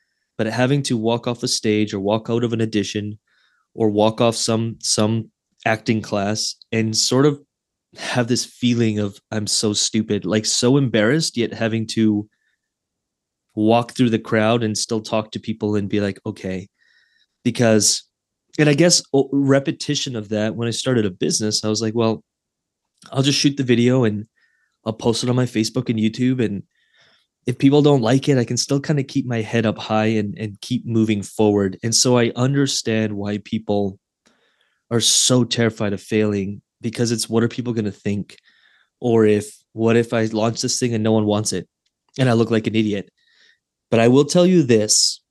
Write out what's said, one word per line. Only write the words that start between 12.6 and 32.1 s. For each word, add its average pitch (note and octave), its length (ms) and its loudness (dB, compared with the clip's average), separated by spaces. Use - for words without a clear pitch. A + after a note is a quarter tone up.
walk A2+ 380 2
through B2 180 0
the A2 80 2
crowd A2+ 460 0
and G#2+ 120 -4
still A2 240 -4
talk A2 300 -4
to G#2+ 100 -10
people G#2+ 360 -4
and G2+ 120 -4
be G#2 120 -2
like, G2+ 260 -4
"Okay." F#2+ 420 -10
Because, A2+ 580 2
and D3+ 100 4
I D3 60 4
guess, E3+ 280 4
o-, C#3 180 2
repetition C#3 840 0
of G#2 140 -10
that, G#2+ 260 -2
when A#2 100 -4
I A#2 60 -2
started A#2 340 0
a F#2+ 40 -4
business, G#2+ 540 -2
I G#2+ 40 -2
was G#2+ 120 -2
like, A2 140 -2
"Well, A2+ 280 0
I'll C3+ 100 0
just C3+ 160 2
shoot C#3+ 180 0
the C#3 60 -2
video B2 400 4
and G#2 240 -2
I'll A2+ 80 -4
post A#2 320 -2
it B2 60 0
on B2 40 0
my B2+ 120 2
Facebook A#2 440 -2
and A2+ 80 -2
YouTube. B2 420 0
And G2+ 220 -4
if B2 120 -4
people C#3 240 4
don't C#3+ 200 4
like B2+ 260 2
it, C#3 100 4
I A#2 60 2
can A#2+ 120 -4
still C#3 220 -2
kinda C#3+ 240 -2
keep C3 240 -4
my A#2+ 140 -4
head A2 260 0
up G#2+ 120 0
high G#2+ 280 0
and, G#2+ 320 -2
and G2+ 220 -10
keep - 260 -6
moving A2 360 0
forward." G2+ 600 2
And A#2 120 -2
so B2 240 4